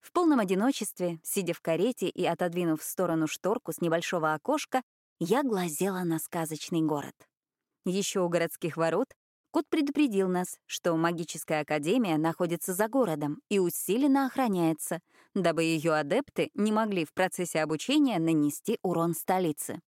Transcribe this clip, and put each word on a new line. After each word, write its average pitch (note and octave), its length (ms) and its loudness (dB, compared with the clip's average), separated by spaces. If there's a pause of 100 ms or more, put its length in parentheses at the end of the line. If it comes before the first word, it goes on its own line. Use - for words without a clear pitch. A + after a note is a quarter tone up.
В - 100 -20
полном D#4 300 4
одиночестве, F#3 800 0
сидя E3+ 300 -2
в - 80 -8
карете F3 480 0
и F3+ 160 -2
отодвинув E3+ 560 0
в - 20 -12
сторону E3 440 0
шторку - 440 -4
с - 80 -8
небольшого E3 540 0
окошка, C4 480 -2 (380)
я G3+ 220 2
глазела F#3 640 -2
на E3 160 0
сказочный D#3+ 640 -4
город. D3+ 340 -2 (720)
Еще F#3 400 0
у - 20 0
городских E3+ 480 -2
ворот E3 320 2 (440)
кот - 180 -2
предупредил C#4 580 2
нас, F3+ 380 -2
что E3+ 320 -2
магическая E3 640 -2
академия D#3+ 560 2
находится E3 560 0
за G#3+ 160 0
городом D#3 580 0
и G3+ 120 2
усиленно C4+ 680 2
охраняется, F3 760 0 (340)
дабы E3 300 2
ее D#3+ 300 2
адепты D#3 600 0
не G#3+ 180 0
могли G#3 320 0
в - 80 -20
процессе F3+ 480 -2
обучения G#3+ 580 2
нанести E3 640 0
урон E3+ 320 0
столице. F3 680 -2 (120)